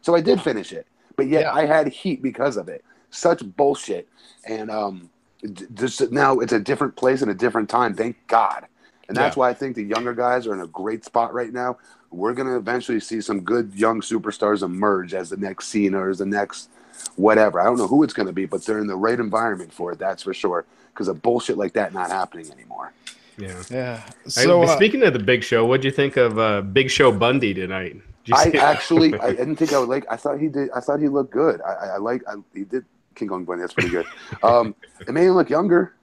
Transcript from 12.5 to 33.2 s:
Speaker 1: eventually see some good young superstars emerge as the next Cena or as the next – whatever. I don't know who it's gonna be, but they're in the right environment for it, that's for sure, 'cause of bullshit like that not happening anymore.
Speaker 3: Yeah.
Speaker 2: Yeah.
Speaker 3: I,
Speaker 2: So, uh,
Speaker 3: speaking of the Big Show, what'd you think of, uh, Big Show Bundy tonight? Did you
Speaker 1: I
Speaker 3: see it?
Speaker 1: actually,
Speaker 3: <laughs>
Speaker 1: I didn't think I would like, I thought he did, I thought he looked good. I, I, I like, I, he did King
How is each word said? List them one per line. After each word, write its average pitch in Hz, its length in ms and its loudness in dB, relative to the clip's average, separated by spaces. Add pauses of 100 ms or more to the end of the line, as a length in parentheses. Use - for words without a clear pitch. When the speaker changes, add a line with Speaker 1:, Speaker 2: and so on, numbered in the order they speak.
Speaker 1:
eventually 117 420 -4
see 110 220 -6
some 101 200 -4
good 104 320 -2
young 110 280 2
superstars 107 600 -2
emerge 92 520 -2
as 92 160 -8
the 98 80 -8
next 98 320 -8
Cena 98 300 0
or 95 100 -2
as 92 100 -4
the 98 60 -2
next – 101 440 -6 (460)
whatever. 107 440 6
I 92 60 4
don't 123 120 4
know 104 100 2
who 143 160 6
it's 139 100 0
gonna 98 200 -4
be, 95 120 -2
but 90 200 -6
they're 107 140 -2
in 104 80 -2
the 98 80 -4
right 113 240 -2
environment 107 520 -2
for 87 200 -8
it, 82 80 -12
that's 95 240 -6
for 98 100 -6
sure, 90 320 -2 (300)
'cause 98 120 -4
of 85 140 -6
bullshit 120 360 -2
like 98 160 -4
that 95 200 -2
not 92 160 -6
happening 85 420 -6
anymore. - 400 -16 (460)
Speaker 3:
Yeah. 92 320 -12
Speaker 2:
Yeah. 123 320 -8 (240)
Speaker 3:
I, - 40 -16
Speaker 2:
So, 170 340 6
uh, 165 120 6
Speaker 3:
speaking 220 280 4
of 165 100 6
the 123 60 -2
Big 117 240 2
Show, 117 220 2
what'd 131 200 2
you 135 60 0
think 139 260 0
of, 113 220 4
uh, 104 220 2
Big 101 280 2
Show 131 220 6
Bundy 117 420 2
tonight? 92 400 -6
Did - 80 -20 (240)
you 113 100 2
Speaker 1:
I 147 100 6
Speaker 3:
see 170 40 4
it? 151 60 2
Speaker 1:
actually, 151 580 4
Speaker 3:
<laughs> 104 60 -4
Speaker 1:
I 123 120 0
didn't 131 260 -2
think 151 160 0
I 139 60 6
would 120 100 0
like, 135 200 -2
I 117 80 -4
thought 143 220 -4
he 156 80 0
did, 139 240 -2
I 123 80 -4
thought 143 200 -2
he 151 80 2
looked 139 240 0
good. 135 300 2
I, 92 120 -6
I, 87 140 -6
I 95 100 -6
like, 117 300 -4
I, 107 60 -10 (200)
he 98 100 -8
did 123 200 -6 (320)
King 110 140 -8